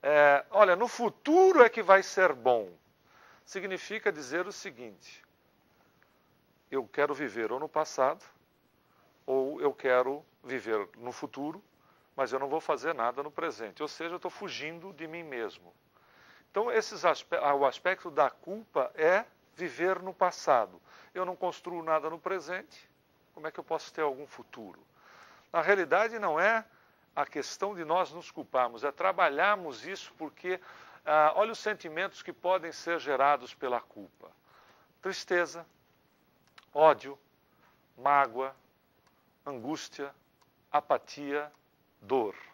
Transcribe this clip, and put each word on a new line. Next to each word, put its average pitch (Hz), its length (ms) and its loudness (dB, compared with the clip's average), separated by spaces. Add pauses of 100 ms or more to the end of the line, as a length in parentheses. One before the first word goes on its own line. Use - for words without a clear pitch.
É, 143 480 6
olha, 190 240 8
no 220 120 0
futuro 320 760 6
é 226 60 10
que 226 120 -4
vai 190 220 8
ser 185 300 2
bom. 117 360 2 (760)
Significa 196 680 -6
dizer 151 340 -6
o 202 60 -12
seguinte, 120 720 -16 (1500)
eu 135 160 -4
quero 147 280 -2
viver 113 380 -6
ou 127 80 -6
no 151 100 -10
passado, 151 540 -2 (1000)
ou 135 360 -2
eu 143 120 0
quero 131 500 0 (200)
viver 110 440 -4 (100)
no 120 140 -10
futuro, 151 520 -10 (520)
mas 127 180 -2
eu 131 60 -2
não 139 100 -6
vou 156 100 -2
fazer 151 340 -2
nada 123 300 -2
no 147 80 -10
presente. 117 500 -8
Ou 151 60 -6
seja, 165 240 -10
eu 180 60 -10
estou 175 120 -8
fugindo 165 600 -12
de 160 160 -14
mim 170 160 -12
mesmo. 113 500 -10 (800)
Então, 226 180 -2
esses 214 360 -2
aspe-, 170 320 0
ah, 143 180 2
o 139 100 2
aspecto 180 460 -2
da 143 180 2
culpa 175 680 -6
é 180 280 2 (320)
viver 175 460 -4
no 185 120 -12
passado. 120 680 0 (320)
Eu 180 120 -4
não 180 100 -8
construo 175 480 -6
nada 156 260 0
no 165 100 -12
presente, 185 680 -10 (440)
como 156 140 -12
é 156 40 -8
que - 80 -14
eu 160 40 -12
posso - 300 -6
ter 165 80 -4
algum 143 260 -2
futuro? - 520 -18 (720)
Na 170 100 0
realidade, 196 580 2
não 170 200 -2
é 214 240 2 (520)
a 143 100 -2
questão - 480 -8
de 175 100 -10
nós 165 280 -2
nos 165 200 -18
culparmos, 123 520 -4
é 139 80 -2
trabalharmos 175 960 0
isso 185 320 -12
porque, 180 420 -8 (460)
ah, 156 300 4
olha 220 160 2
os 214 80 -10
sentimentos 180 640 -6
que 175 100 -14
podem 175 400 -2
ser 165 280 -4
gerados 135 540 2
pela 123 280 -4
culpa. - 480 -20 (720)
Tristeza, 175 640 -4 (1080)
ódio, 143 440 4 (800)
mágoa, 135 580 0 (880)
angústia, 139 680 -10 (580)
apatia, 147 800 -2 (500)
dor. 110 340 -2 (180)